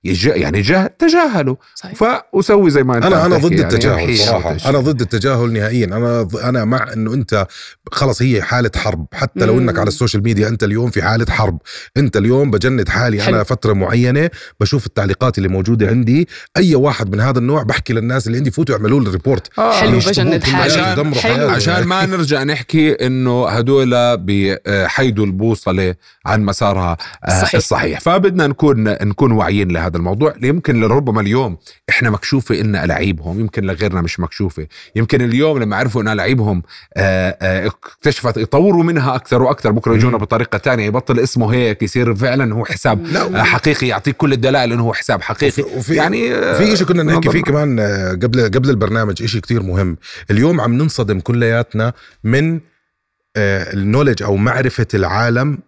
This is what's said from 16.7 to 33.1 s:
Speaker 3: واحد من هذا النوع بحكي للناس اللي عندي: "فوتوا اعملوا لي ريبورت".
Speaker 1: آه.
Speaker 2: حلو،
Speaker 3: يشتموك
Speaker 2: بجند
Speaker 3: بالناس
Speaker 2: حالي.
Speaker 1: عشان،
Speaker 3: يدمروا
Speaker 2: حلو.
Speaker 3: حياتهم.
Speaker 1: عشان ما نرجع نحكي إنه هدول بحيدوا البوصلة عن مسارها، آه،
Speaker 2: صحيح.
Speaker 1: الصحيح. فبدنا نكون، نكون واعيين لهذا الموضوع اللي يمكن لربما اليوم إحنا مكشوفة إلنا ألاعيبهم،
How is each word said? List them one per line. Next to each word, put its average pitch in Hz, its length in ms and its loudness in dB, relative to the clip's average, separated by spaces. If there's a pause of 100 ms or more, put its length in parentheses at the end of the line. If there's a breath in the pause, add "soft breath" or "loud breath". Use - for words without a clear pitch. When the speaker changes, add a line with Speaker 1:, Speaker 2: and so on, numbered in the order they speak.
Speaker 3:
واحد 127 360 0
من 104 100 0
هذا 127 180 0
النوع 131 240 0
بحكي 117 300 -4
للناس 117 340 -2
اللي 117 100 -2
عندي: 139 140 0
"فوتوا 139 240 -2
اعملوا 110 260 2
لي 104 100 0
ريبورت". - 480 -2
Speaker 1:
آه. 226 140 2
Speaker 2:
حلو، 190 240 2
Speaker 3:
يشتموك - 200 0
Speaker 2:
بجند - 120 2
Speaker 3:
بالناس - 240 0
Speaker 2:
حالي. - 280 0
Speaker 1:
عشان، - 120 0
Speaker 3:
يدمروا 147 280 0
Speaker 2:
حلو. - 120 0
Speaker 3:
حياتهم. 233 220 0
Speaker 1:
عشان 175 280 0
ما 185 220 0
نرجع 151 380 -2
نحكي 151 480 0
إنه 127 580 0
هدول 120 680 2
بحيدوا 98 1080 0
البوصلة 95 680 0 (300 soft breath)
عن 107 180 0
مسارها، 95 540 0 (280 loud breath)
آه، 92 160 2
Speaker 2:
صحيح. - 140 0
Speaker 1:
الصحيح. - 440 0
فبدنا 180 480 2
نكون، 139 360 2
نكون 107 480 0
واعيين 101 400 2
لهذا 82 240 -2
الموضوع 101 360 0
اللي 123 160 -4
يمكن 143 340 2
لربما 113 400 2
اليوم 101 360 0 (320 loud breath)
إحنا 120 200 0
مكشوفة 104 520 -2
إلنا 101 220 0
ألاعيبهم، 85 560 -2